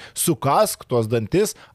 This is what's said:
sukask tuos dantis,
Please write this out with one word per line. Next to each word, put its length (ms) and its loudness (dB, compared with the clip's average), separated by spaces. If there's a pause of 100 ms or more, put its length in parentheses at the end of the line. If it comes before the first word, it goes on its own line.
(120)
sukask 720 0
tuos 240 0
dantis, 480 0 (180)